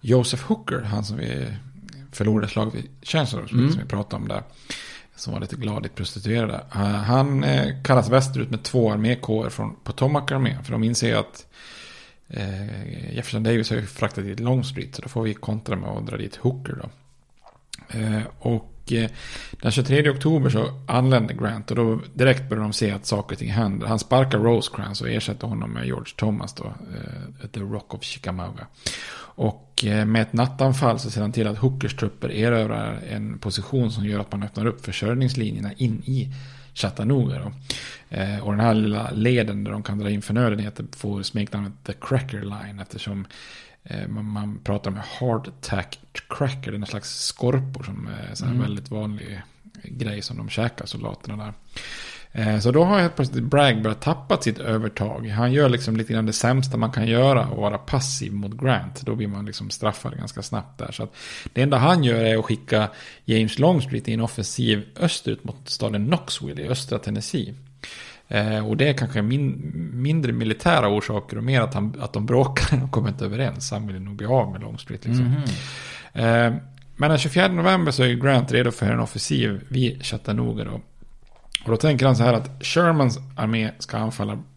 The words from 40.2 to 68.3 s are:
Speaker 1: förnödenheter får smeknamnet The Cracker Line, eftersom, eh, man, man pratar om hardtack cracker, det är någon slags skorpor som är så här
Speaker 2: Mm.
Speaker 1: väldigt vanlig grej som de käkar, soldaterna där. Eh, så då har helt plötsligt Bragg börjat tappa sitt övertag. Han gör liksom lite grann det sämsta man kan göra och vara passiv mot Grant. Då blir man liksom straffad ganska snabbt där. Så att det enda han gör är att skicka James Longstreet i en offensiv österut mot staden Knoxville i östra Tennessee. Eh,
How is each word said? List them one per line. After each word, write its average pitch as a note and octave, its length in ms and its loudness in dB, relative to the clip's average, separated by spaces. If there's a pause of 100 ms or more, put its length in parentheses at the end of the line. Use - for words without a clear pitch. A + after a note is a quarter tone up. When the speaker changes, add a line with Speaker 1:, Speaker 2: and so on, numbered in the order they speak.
Speaker 1:
förnödenheter A2 640 0 (120)
får G2+ 260 -4
smeknamnet G#2 500 -4 (100)
The G2 180 -8
Cracker C3 400 -2
Line, G2+ 380 -10
eftersom, G2 460 -8 (580)
eh, G1+ 240 -8
man, G#2+ 180 -6
man G#2 380 -6
pratar G2+ 280 -2
om G2 80 -6 (200)
hardtack - 800 -4 (300)
cracker, C3+ 420 -4
det G2+ 60 -6
är - 20 -6
någon G2+ 80 -6
slags - 380 -8
skorpor C3+ 580 -2
som G2+ 240 -8 (240)
är G#2 40 -10
så - 100 -6
här B2 60 0
Speaker 2:
Mm. B2 120 2
Speaker 1:
väldigt G2+ 280 -4
vanlig G#2 500 -6 (420)
grej G#2+ 380 -6
som - 160 -8
de G#2+ 120 -8
käkar, - 360 -2
soldaterna G#2+ 600 -8
där. G#2 80 -10 (800)
Eh, G#2+ 280 0
så A#2+ 120 4
då D3+ 120 8
har G3 160 6
helt E3+ 160 4
plötsligt C3 280 0
Bragg C3+ 380 4
börjat A2 200 -2
tappa - 400 2
sitt A2 180 0
övertag. A2 680 -2
Han A#2 240 2
gör C#3+ 160 8
liksom A#2+ 280 2
lite A2+ 160 -2
grann A2 120 2
det A2 80 0
sämsta C3 440 2
man A2+ 140 2
kan A2+ 160 0
göra A#2+ 400 6
och G#2+ 140 -4
vara G#2 160 0
passiv - 560 -2
mot G2+ 180 -4 (100)
Grant. C3 400 0
Då A2+ 140 -4
blir A2 120 -2
man G2+ 180 -6
liksom G#2 240 -8
straffad - 480 -4
ganska - 240 -8
snabbt - 380 -8
där. - 120 -8
Så A2+ 120 -8
att G#2+ 100 -10 (400)
det - 80 2
enda C3+ 160 4
han D#3 260 6
gör A#2 200 4
är A2+ 140 4
att A2 80 0
skicka G#2+ 440 0 (360)
James A2 340 2
Longstreet C3+ 480 2
i A2+ 60 0
en A2+ 80 0
offensiv A2 640 0 (140)
österut C#3+ 440 0
mot - 260 -10
staden G#2+ 380 -2
Knoxville D3 540 -2
i C#3+ 60 -6
östra B2 320 -2
Tennessee. G#2+ 540 -4 (720)
Eh, G#2+ 400 0